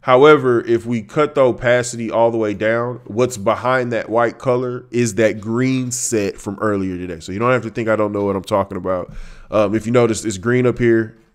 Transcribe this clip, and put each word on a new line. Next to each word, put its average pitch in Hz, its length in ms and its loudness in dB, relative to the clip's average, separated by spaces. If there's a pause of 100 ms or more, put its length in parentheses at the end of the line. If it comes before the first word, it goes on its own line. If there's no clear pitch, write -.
However, 131 600 6
if 113 240 0
we 117 160 -2
cut 147 340 -2
the 139 60 2
opacity 120 680 0
all 117 180 4
the 117 80 -2
way 107 160 0
down, 117 520 -2
what's 117 320 -2
behind 117 560 0
that 107 160 -4
white 117 280 0
color 123 540 -4
is 120 240 0
that 110 240 2
green 127 520 -2
set 104 460 -4
from 101 220 -10
earlier 98 380 -2
today. 87 240 -10
So 92 100 -14
you 98 80 -6
don't 120 120 2
have 120 120 0
to 110 60 -8
think 110 180 -6
I 110 80 2
don't 104 160 0
know 101 140 -2
what 98 100 0
I'm 92 80 -4
talking 98 340 -2
about. 92 360 -4 (360)
Um, 104 260 0
if 110 100 -2
you 117 60 -4
notice, 117 340 2
it's 101 120 -4
green 123 280 0
up 117 120 0
here. 113 400 2 (180)